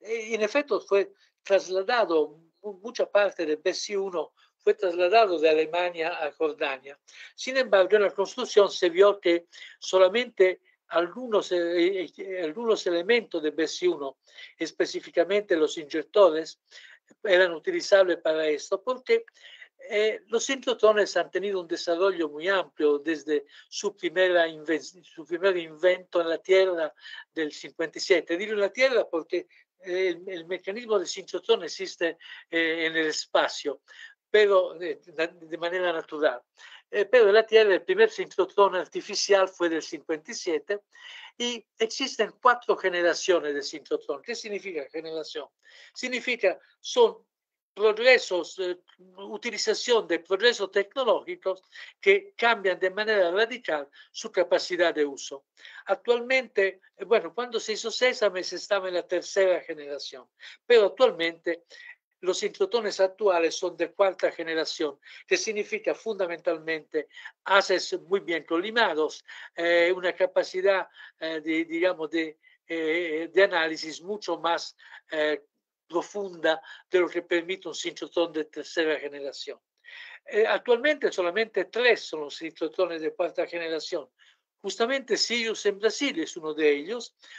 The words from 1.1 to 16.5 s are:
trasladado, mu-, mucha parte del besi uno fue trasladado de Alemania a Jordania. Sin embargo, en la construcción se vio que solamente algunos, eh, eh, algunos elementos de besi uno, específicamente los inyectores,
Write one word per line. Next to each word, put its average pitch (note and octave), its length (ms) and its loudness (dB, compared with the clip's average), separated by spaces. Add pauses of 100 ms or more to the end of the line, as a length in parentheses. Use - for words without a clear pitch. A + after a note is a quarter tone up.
trasladado, F#3 1000 0 (220)
mu-, G#3 200 -12
mucha G3+ 280 -4
parte G3 360 2
del D3+ 120 0
besi F3+ 380 -4
uno F#3 380 -4 (260)
fue G#3 160 2
trasladado F3+ 640 2
de D#3 100 4
Alemania E3 760 0
a D3 80 -4
Jordania. C#3+ 680 -6 (380)
Sin C4 220 -6
embargo, G3+ 400 4
en G#3 60 2
la F#3 80 2
construcción G3 600 2
se - 180 2
vio G3 300 6
que E3+ 280 2 (300)
solamente F#3+ 840 2 (260)
algunos, F3+ 640 -2
eh, F3 640 0
eh, F#3+ 240 -8
algunos G#3+ 460 -2
elementos F3+ 560 0
de D3+ 80 -2
besi D#3+ 360 -2
uno, C#3+ 320 -4 (380)
específicamente F3 1000 0
los D3+ 200 0
inyectores, D#3+ 840 2 (600)